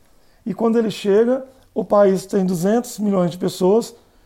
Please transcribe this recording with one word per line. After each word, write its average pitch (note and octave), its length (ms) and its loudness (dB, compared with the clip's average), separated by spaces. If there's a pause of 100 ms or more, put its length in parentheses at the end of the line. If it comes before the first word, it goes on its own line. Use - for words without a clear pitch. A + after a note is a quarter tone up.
(460)
e G3 80 -6
quando A3+ 240 0
ele A3+ 140 0
chega, A#3 520 0 (300)
o G3 100 -4
país G3 440 2
tem F#3+ 180 0
duzentos G3 540 -2
milhões F#3+ 320 0
de F3+ 80 -10
pessoas, G3 560 0 (300)